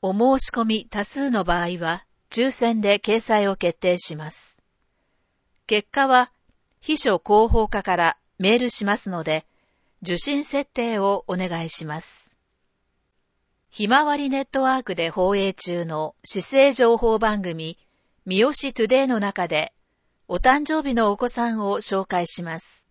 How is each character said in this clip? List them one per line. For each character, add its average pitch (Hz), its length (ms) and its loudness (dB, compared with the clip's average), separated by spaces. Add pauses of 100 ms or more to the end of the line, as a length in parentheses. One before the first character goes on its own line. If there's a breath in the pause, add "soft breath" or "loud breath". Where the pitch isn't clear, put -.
お 190 120 -2
申 262 300 4
し - 80 0
込 226 140 -2
み 220 240 -2
多 208 140 -4
数 277 280 -4
の 208 120 0
場 175 180 0
合 175 220 -4
は、 170 220 -4 (260)
抽 247 180 0
選 233 320 0
で 202 180 4
掲 214 200 0
載 214 280 2
を 190 80 0
決 175 240 -4
定 180 180 2
し 170 180 -4
ま 156 160 -10
す。 - 280 -18 (1080)
結 208 240 0
果 277 160 2
は、 247 240 4 (480)
秘 302 180 -2
書 202 260 2
広 214 280 4
報 220 160 4
課 202 160 -4
か 185 140 0
ら 170 200 2 (220)
メ 202 160 4
ー 247 40 2
ル 247 100 0
し 208 160 -4
ま 202 120 0
す - 120 -10
の 170 140 -6
で、 156 220 -2 (560)
受 180 160 -4
信 285 260 -2
設 277 260 -4
定 233 280 -4
を 196 300 0
お 180 100 -4
願 170 260 -4
い 165 60 -6
し - 160 -2
ま 156 160 -10
す。 - 340 -18 (1300)
ひ 208 180 -4
ま 277 180 4
わ 294 120 0
り 285 120 -2
ネ 269 120 -2
ッ 269 40 -4
ト 269 180 -2
ワ 262 140 2
ー 254 60 -6
ク 185 120 -6
で 165 140 -2
放 185 260 2
映 196 180 0
中 175 320 -4
の 156 380 -6
市 - 160 -4
政 269 340 4
情 233 240 4
報 220 220 2
番 214 220 0
組、 165 360 -8 (480)
三 185 140 0
好 254 120 4 (220)
ト 226 100 0
ゥ 220 40 0
デ 254 160 4
イ 269 40 0
の 240 120 0
中 196 280 -4
で、 156 260 -4 (540)
お 180 100 -4
誕 277 280 4
生 311 160 -2
日 277 140 -2
の 220 160 2
お 202 60 -2
子 240 100 -2
さ 233 260 -4
ん 220 60 -4
を 202 200 -2
紹 190 260 -2
介 180 200 -2
し - 180 -4
ま 165 160 -10
す。 - 320 -20